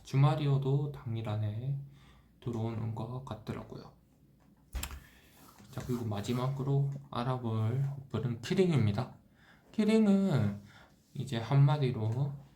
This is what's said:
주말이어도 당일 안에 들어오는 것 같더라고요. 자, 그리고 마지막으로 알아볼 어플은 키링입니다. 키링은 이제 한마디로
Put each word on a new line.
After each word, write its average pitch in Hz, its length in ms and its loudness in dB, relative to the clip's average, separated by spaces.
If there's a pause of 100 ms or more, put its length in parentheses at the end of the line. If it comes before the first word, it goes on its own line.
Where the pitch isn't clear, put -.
주말이어도 139 880 2
당일 113 360 -6
안에 107 480 -2 (640)
들어오는 110 540 -4
것 120 320 -8
같더라고요. - 640 -10 (1800)
자, 131 160 -8
그리고 117 180 -2
마지막으로 131 840 0 (180)
알아볼 120 720 -2 (280)
어플은 117 300 -2
키링입니다. 131 720 2 (600)
키링은 196 920 4 (540)
이제 117 220 -6
한마디로 123 920 2 (240)